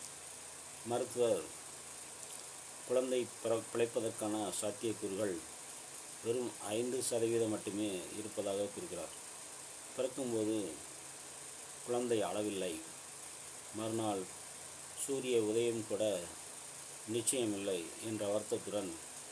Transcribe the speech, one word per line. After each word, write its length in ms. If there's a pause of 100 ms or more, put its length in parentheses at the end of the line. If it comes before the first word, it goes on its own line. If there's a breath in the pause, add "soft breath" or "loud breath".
(840)
மருத்துவர் 580 (1400)
குழந்தை 360 (160)
பிற-, 300
பிழைப்பதற்கான 680 (160)
சாத்தியக்கூறுகள் 840 (840)
வெறும் 300 (180)
ஐந்து 340
சதவீதம் 520
மட்டுமே 360 (240)
இருப்பதாக 520
கூறுகிறார். 480 (800)
பிறக்கும்போது 640 (1200)
குழந்தை 400
அளவில்லை, 520 (1000)
மறுநாள் 480 (760)
சூரிய 440
உதயம் 460
கூட 160 (1040)
நிச்சயமில்லை 720 (260)
என்ற 200
வருத்தத்துடன் 640 (400)